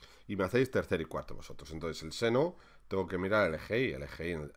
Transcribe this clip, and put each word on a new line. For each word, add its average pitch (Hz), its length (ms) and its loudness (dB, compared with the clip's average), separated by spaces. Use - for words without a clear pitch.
y 101 100 -6
me 95 80 4
hacéis 123 260 4
tercer 92 300 0
y 80 40 -2
cuarto 73 300 -8
vosotros. - 380 -10
Entonces 80 300 -6
el 78 100 -8
seno, 131 440 4
tengo 95 180 0
que 90 120 -2
mirar 95 300 4
el 80 60 0
eje 104 260 -2
Y, 120 120 0
el 67 100 -6
eje 80 280 -6
Y 76 260 -4